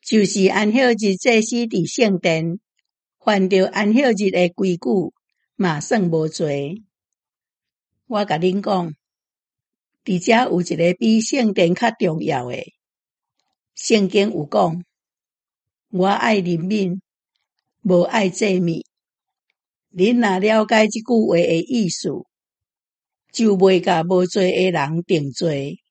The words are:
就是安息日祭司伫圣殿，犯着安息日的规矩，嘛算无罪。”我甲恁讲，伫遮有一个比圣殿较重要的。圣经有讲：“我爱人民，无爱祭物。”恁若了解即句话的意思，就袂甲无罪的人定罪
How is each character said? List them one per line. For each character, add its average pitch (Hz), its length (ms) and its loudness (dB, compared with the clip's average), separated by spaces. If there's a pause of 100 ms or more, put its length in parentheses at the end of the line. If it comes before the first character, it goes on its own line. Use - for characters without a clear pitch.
就 214 240 2
是 190 220 0
安 208 260 2
息 240 60 2
日 247 160 4
祭 202 220 0 (260)
司 233 140 -4 (100)
伫 185 200 -2
圣 202 320 0
殿， 165 420 -2 (580)
犯 196 320 0
着 190 180 2
安 208 240 -2
息 247 80 4
日 208 300 0
的 180 240 0
规 185 220 -2
矩， 175 40 -12 (760)
嘛 165 240 -2
算 202 280 -2
无 160 200 -2
罪。” 156 560 -6 (1200)
我 208 180 -2
甲 160 140 -2
恁 185 240 0
讲， 180 320 -2 (1080)
伫 180 200 -4
遮 233 260 2
有 175 120 0
一 - 140 -4
个 175 200 0
比 220 240 2
圣 220 320 -2
殿 180 220 2
较 226 160 0
重 165 320 -4
要 135 260 -4
的。 - 240 -12 (1000)
圣 202 340 0
经 208 220 0
有 151 160 -8
讲 175 360 -2 (1080)
：“我 190 160 0
爱 214 320 2
人 175 220 -2
民， 190 420 -2 (800)
无 180 200 4
爱 202 280 0
祭 185 300 -2
物。” 170 220 -2 (1120)
恁 220 260 2
若 196 180 0
了 214 260 2
解 220 220 2
即 214 140 -4
句 220 260 2
话 170 100 2
的 165 240 2
意 226 300 -2
思， - 180 -8 (1200)
就 214 260 2
袂 190 220 6
甲 170 240 0
无 185 220 2
罪 185 260 0
的 185 180 0
人 160 320 -2
定 151 300 -2
罪 147 580 -6